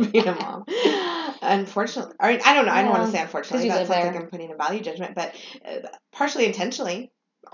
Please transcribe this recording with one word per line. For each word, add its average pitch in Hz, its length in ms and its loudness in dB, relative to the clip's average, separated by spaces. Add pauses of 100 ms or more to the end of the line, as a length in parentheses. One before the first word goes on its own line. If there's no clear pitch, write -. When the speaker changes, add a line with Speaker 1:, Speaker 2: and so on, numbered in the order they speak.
(120)
Speaker 1:
being 208 160 4
a 180 80 0
mom. - 320 -8
Speaker 2:
<laughs> 349 760 0
Speaker 1:
Unfortunately. 196 760 -2
I 220 120 4
mean, 240 120 2
I 277 120 8
don't 269 100 6
know. 185 60 2
I 175 100 4
don't 208 100 4
wanna 196 120 4
Speaker 2:
Well, 220 80 0
Speaker 1:
say 175 100 0
unfortunately. 160 380 -4
Speaker 2:
'cause 233 60 0
you 214 60 2
Speaker 1:
That 175 80 2
Speaker 2:
live 180 80 0
Speaker 1:
sounds 180 160 4
like 175 100 0
Speaker 2:
there. 170 100 -6
Speaker 1:
I'm 165 60 -14
putting 165 220 -10
a 156 40 -14
value 165 260 -2
judgment, 170 340 -8
but, 175 200 -6 (300)
uh, - 220 -10 (240)
partially 277 340 0
intentionally, 208 680 -4 (420)